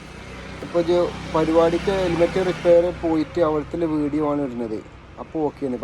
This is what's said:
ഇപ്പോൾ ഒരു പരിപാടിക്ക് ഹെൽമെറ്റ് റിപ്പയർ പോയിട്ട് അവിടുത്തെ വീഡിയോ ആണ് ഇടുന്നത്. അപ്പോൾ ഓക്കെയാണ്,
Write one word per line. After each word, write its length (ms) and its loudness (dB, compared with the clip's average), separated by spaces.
ഇപ്പോൾ 180 -2
ഒരു 160 2
പരിപാടിക്ക് 680 2
ഹെൽമെറ്റ് 480 2
റിപ്പയർ 360 6
പോയിട്ട് 440 0
അവിടുത്തെ 460 -2
വീഡിയോ 380 0
ആണ് 160 0
ഇടുന്നത്. 300 -6
അപ്പോൾ 260 -8
ഓക്കെയാണ്, 360 -4